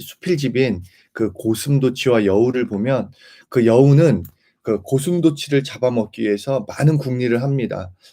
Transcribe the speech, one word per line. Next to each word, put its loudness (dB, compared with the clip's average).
수필집인 -4
그 -4
고슴도치와 0
여우를 0
보면 -4
그 2
여우는 6
그 -2
고슴도치를 -2
잡아먹기 -4
위해서 -2
많은 2
궁리를 -2
합니다. -4